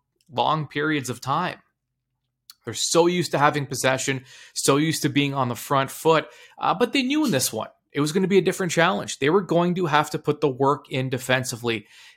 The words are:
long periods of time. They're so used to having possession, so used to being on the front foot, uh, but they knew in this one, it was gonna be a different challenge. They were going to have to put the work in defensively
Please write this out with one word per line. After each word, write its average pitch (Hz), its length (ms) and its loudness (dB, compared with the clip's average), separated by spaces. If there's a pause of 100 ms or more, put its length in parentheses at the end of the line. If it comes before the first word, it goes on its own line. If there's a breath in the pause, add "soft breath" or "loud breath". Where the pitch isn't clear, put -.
(300)
long 135 380 0
periods 147 420 -2
of 113 120 -8
time. 151 380 -4 (1080)
They're 117 80 -6
so - 320 2
used 175 260 0
to 165 60 0
having 143 300 2
possession, 131 580 -2 (280 loud breath)
so - 240 2
used 156 260 0
to 151 60 0
being 139 240 0
on 135 140 0
the 120 80 -4
front 135 360 0
foot, 160 360 2 (300 loud breath)
uh, 147 160 0
but 233 180 0
they 277 120 0
knew 285 200 0
in 262 80 2
this 131 220 0
one, 107 160 -6 (240)
it 143 80 -2
was 151 100 0
gonna 185 160 2
be 196 100 2
a 180 40 6
different 175 320 -2
challenge. 180 460 0
They 135 100 0
were 190 120 2
going 170 340 0
to 180 100 -2
have 151 240 2
to 160 100 -4
put 147 220 -2
the 151 80 2
work 135 400 -2
in 131 200 -2
defensively 123 800 -2 (300 loud breath)